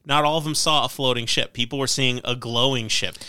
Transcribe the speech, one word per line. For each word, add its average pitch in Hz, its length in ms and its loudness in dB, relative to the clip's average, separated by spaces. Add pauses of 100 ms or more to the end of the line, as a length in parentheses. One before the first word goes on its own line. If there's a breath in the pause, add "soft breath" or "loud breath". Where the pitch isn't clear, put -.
not 147 180 4
all 156 140 2
of 151 60 -2
them 151 100 -2
saw 151 300 2
a 131 40 0
floating 123 380 -2
ship. - 280 -2
People 120 260 -4
were 127 80 -2
seeing 127 360 0
a 120 120 -4
glowing 123 500 0
ship, 95 300 -2 (120)